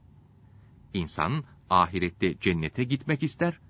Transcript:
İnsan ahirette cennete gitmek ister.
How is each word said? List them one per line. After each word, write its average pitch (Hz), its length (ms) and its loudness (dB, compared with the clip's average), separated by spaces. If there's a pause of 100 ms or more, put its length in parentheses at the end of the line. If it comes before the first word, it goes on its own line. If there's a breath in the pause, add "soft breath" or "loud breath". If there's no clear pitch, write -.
(960 soft breath)
İnsan 92 500 -2 (260 soft breath)
ahirette 90 680 2
cennete 85 440 0
gitmek 139 380 -2
ister. 170 480 -2